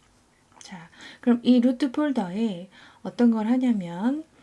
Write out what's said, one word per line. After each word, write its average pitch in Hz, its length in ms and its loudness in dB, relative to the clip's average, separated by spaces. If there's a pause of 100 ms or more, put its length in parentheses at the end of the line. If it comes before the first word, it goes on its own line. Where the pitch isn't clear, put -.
(600)
자, 175 280 -20 (320)
그럼 240 220 2
이 247 180 4
루트 254 320 0
폴더에 214 760 -4 (320)
어떤 233 280 2
걸 220 160 -2
하냐면, 240 800 -2 (180)